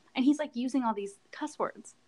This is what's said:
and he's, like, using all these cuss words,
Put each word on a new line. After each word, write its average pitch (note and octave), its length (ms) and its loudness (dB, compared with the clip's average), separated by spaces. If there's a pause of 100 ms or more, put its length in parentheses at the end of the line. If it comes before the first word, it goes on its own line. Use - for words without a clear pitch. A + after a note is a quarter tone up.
(140)
and C4 100 2
he's, D4 140 6
like, D4 160 -4
using B3 300 0
all A3+ 100 2
these G3 240 -8 (140)
cuss - 260 -8
words, - 380 -6 (120)